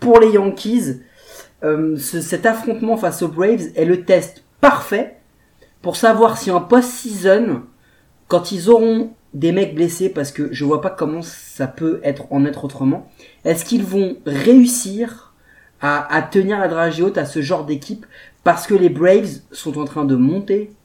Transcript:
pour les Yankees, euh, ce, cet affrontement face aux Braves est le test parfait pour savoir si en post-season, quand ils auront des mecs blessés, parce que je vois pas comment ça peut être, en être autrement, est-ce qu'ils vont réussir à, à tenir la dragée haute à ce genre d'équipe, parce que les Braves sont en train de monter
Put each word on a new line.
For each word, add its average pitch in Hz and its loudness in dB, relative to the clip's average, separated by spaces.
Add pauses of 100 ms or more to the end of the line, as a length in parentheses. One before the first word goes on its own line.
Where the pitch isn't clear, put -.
pour 226 8
les 220 8
Yankees, 196 0 (680)
euh, 156 0
ce, 160 -8
cet - -4
affrontement 226 -2
face 185 -4
aux 170 -2
Braves 180 -2
est 160 2
le 175 0
test - 0 (180)
parfait 269 0 (640)
pour 175 -6
savoir 226 2
si - -6
en 180 2
post-season, 208 0 (640)
quand 170 -2
ils 185 -6
auront 226 4 (200)
des 156 0
mecs 185 -2
blessés, 170 0
parce 151 -6
que 147 -6
je 135 -6
vois 151 0
pas 185 -4
comment 165 -6
ça - -10
peut 160 -6
être, 143 -4
en 139 0
être 143 -6
autrement, 139 -4 (360)
est-ce 165 0
qu'ils 202 -2
vont 190 -2 (100)
réussir 226 2 (480)
à, 143 -4
à 160 0
tenir 196 0
la 190 0
dragée 165 -2
haute 190 -2
à 143 -4
ce 151 -6
genre 151 -4
d'équipe, 151 -10 (380)
parce 170 0
que 208 0
les 185 4
Braves 175 2 (120)
sont 147 -10
en 151 -6
train 143 -6
de 135 2
monter 196 0 (120)